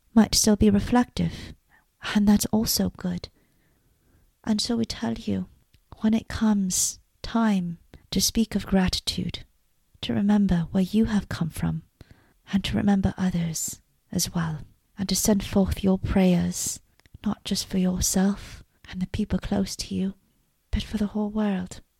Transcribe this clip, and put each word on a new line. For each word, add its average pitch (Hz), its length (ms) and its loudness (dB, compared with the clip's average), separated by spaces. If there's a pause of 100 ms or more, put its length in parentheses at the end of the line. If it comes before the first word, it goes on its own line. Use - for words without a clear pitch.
(140)
might 220 200 6
still 214 220 4
be 214 120 6
reflective, 202 840 0 (600)
and 208 140 4
that's 208 180 4
also 214 440 0
good. 175 380 -8 (1160)
And 214 160 0
so 240 160 -2
we 226 80 0
tell 226 300 -6
you, 196 320 -4 (540)
when 220 120 2
it 220 160 -2
comes 202 680 0 (240)
time 196 560 0 (320)
to 190 100 0
speak - 340 0
of 196 120 -2
gratitude, 185 760 0 (600)
to 240 100 -4
remember 202 580 2
where 190 120 2
you 208 240 2
have 208 240 -2
come 165 180 -2
from, 160 340 -4 (680)
and 196 120 2
to - 120 -2
remember 202 400 2
others 170 640 -4 (320)
as - 220 -4
well, 160 260 -4 (380)
and 196 100 -4
to 190 80 0
send 208 260 2
forth - 400 0
your 190 160 4
prayers, 180 800 2 (460)
not - 200 -4
just - 220 -4
for 196 120 -4
yourself 185 840 0 (280)
and 185 100 -8
the 185 60 -2
people 196 320 -2
close 196 380 -2
to - 180 -8
you, 190 180 -2 (580)
but 214 120 0
for - 160 -6
the 208 80 0
whole 208 240 -4
world. 202 500 -2 (200)